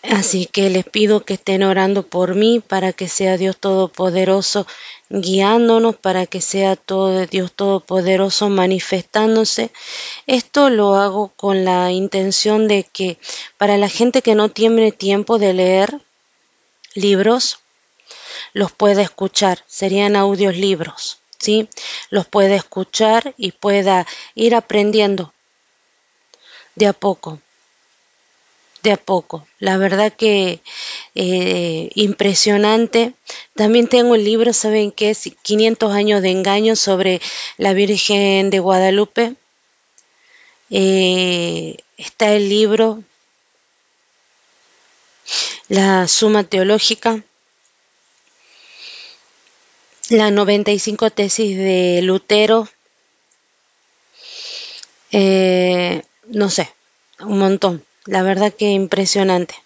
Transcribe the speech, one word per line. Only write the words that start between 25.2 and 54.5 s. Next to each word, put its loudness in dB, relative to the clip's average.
de 2
a 2
poco, -6
de 2
a 0
poco. -6
La -2
verdad 0
que, 0
eh, -2
impresionante. 0
También 2
tengo 4
el 4
libro, 0
¿saben 0
qué? -2
Es -8
quinientos 0
años 2
de 0
engaño 0
sobre 0
la 0
Virgen 0
de 0
Guadalupe. 0
Eh, 0
está -2
el 2
libro, 0
La 2
Suma 2
Teológica, 0
la 4
noventa 2
y 0
cinco -2
tesis -2
de 0
Lutero. 2